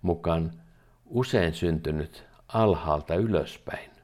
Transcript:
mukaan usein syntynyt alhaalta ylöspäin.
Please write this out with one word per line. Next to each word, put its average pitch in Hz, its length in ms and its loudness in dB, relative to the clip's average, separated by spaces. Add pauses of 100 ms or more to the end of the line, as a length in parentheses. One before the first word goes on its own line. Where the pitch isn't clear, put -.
mukaan 82 480 0 (560)
usein 110 480 0
syntynyt 78 680 -2 (240)
alhaalta 82 640 2
ylöspäin. - 760 -2 (140)